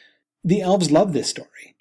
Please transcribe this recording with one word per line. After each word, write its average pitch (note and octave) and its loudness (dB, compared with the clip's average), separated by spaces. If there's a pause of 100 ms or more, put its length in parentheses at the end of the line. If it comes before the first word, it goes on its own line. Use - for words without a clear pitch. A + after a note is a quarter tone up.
(440)
the G3 0
elves F#3 0
love E3+ 2
this A#2+ -4
story. - -16